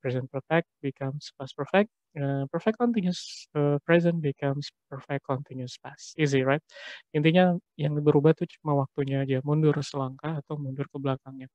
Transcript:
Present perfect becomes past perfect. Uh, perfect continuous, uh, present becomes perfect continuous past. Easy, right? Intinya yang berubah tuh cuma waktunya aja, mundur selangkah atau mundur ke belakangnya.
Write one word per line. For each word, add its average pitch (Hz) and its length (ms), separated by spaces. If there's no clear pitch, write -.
Present 127 300
perfect 160 340
becomes 139 560
past 135 160
perfect. 190 360
Uh, 139 400
perfect 220 240
continuous, 214 800
uh, 143 320
present 170 320
becomes 143 480
perfect 139 320
continuous 131 560
past. - 400
Easy, 139 240
right? 135 200
Intinya 170 400
yang 147 200
berubah 147 360
tuh 175 120
cuma 151 200
waktunya 139 440
aja, 131 240
mundur 151 320
selangkah 139 640
atau 151 160
mundur 139 320
ke 147 80
belakangnya. 135 560